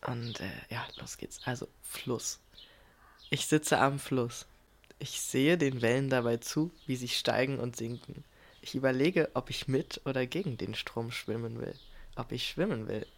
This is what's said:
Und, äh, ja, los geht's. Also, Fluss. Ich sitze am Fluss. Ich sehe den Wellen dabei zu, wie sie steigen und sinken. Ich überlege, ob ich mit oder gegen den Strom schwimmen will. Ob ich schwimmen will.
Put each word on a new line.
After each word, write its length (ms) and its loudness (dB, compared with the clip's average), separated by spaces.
Und, 340 -4
äh, 80 -4
ja, 160 -4
los 220 -12
geht's. 260 -12
Also, 240 -4
Fluss. 560 -4
Ich 180 0
sitze 320 4
am 200 6
Fluss. 480 0
Ich 220 -8
sehe 380 4
den 240 2
Wellen 260 4
dabei 300 4
zu, 320 0
wie 100 0
sie 120 -6
steigen 500 2
und 180 -4
sinken. 480 -8
Ich 120 -12
überlege, 600 4
ob 160 -2
ich 180 -4
mit 360 0
oder 220 0
gegen 300 -2
den 180 -4
Strom 360 -4
schwimmen 500 -4
will. 140 -4
Ob 180 -6
ich 160 -2
schwimmen 400 -2
will. 180 -4